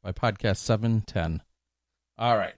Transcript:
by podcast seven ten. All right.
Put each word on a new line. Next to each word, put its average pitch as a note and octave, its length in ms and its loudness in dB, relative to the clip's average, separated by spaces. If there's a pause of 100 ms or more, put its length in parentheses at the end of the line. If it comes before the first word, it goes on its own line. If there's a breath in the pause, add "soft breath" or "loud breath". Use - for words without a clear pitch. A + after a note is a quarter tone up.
by G2 100 -8
podcast G#2 460 0
seven A2+ 420 2
ten. E2 420 -4 (760)
All A#2 180 2
right. F#2+ 220 -2